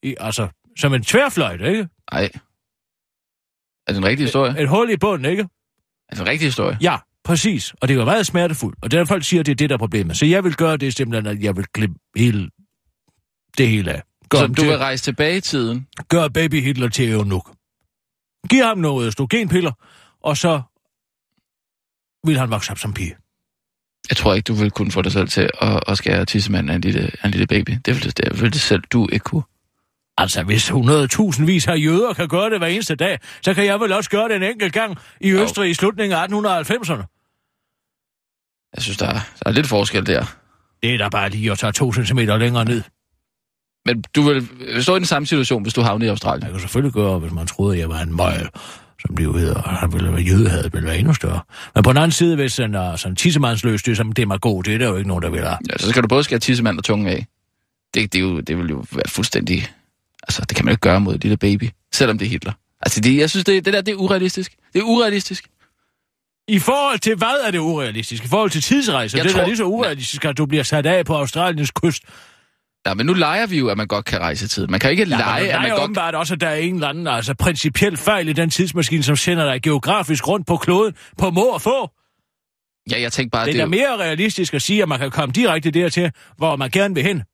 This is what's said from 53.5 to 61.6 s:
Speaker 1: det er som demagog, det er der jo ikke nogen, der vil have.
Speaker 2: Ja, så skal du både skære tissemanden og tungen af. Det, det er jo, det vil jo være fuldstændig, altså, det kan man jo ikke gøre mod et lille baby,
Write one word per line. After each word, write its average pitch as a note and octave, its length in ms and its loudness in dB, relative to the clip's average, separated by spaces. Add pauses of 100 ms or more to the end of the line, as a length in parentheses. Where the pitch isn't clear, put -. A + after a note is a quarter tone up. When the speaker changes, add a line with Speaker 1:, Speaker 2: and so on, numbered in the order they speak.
Speaker 1:
det A#2+ 100 0
er G#2+ 40 2
som A2 160 -2
demagog, G2+ 520 0
det G#2 100 0
er A2 40 -2
der B2 100 0
jo A2+ 80 -2
ikke G2+ 120 -2
nogen, F2+ 140 -2
der E2 80 -2
vil E2 100 -2
have. D#2+ 180 -4 (120)
Speaker 2:
Ja, - 80 -4
så G#2 120 0
skal A#2+ 120 4
du A2+ 60 2
både C#3 160 4
skære B2+ 140 -2
tissemanden A2+ 400 0
og - 60 -10
tungen G#2 240 0
af. E2+ 180 -4 (680)
Det, G#2 180 0
det F3+ 60 2
er F#3 40 2
jo, F2+ 180 0
det D#2+ 180 -4
vil E2+ 120 -4
jo C#2 220 -6
være - 160 -6
fuldstændig, - 600 -2 (520)
altså, - 260 -4
det - 80 -2
kan - 80 0
man - 80 4
jo - 20 4
ikke A2+ 60 -4
gøre F2+ 200 4
mod F#2+ 140 0
et - 80 -6
lille G#2 140 2
baby, G2+ 340 0 (220)